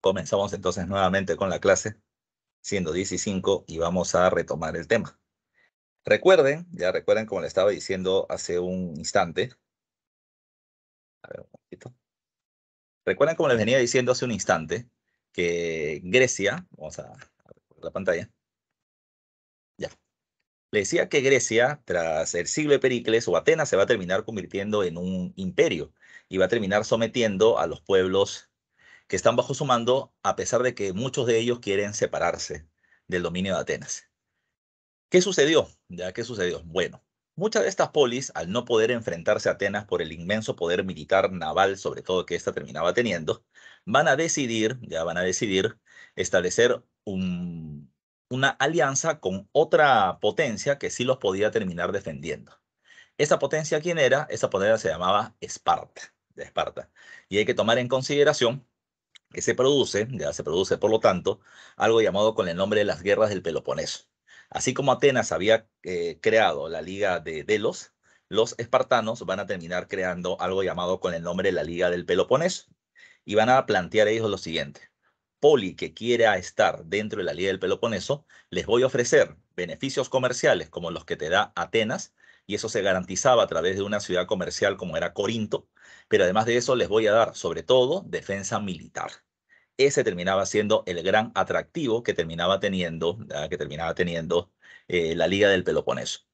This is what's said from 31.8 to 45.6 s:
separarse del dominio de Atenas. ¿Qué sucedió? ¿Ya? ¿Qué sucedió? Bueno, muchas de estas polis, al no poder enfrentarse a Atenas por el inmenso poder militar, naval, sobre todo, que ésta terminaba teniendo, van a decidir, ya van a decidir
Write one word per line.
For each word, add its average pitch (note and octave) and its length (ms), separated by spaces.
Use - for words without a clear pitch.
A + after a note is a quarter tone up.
separarse - 760
del F2 160
dominio F2+ 320
de D2+ 60
Atenas. - 460
¿Qué F3+ 120
sucedió? D#3+ 480
¿Ya? F2+ 240
¿Qué A#2 100
sucedió? F2+ 400
Bueno, E2 420
muchas A3 300
de - 40
estas F3+ 200
polis, C3 480
al E2+ 160
no A#2+ 120
poder A2+ 280
enfrentarse G#2 560
a F2+ 40
Atenas G2+ 340
por E2+ 160
el D#2+ 100
inmenso F2+ 420
poder E2+ 300
militar, F#2 480
naval, F#2 460
sobre - 240
todo, F2+ 240
que E2+ 100
ésta - 160
terminaba D#2 420
teniendo, G2 500
van C3+ 220
a D3 80
decidir, B2+ 680
ya D#2+ 200
van E2+ 140
a F2+ 60
decidir F#2+ 580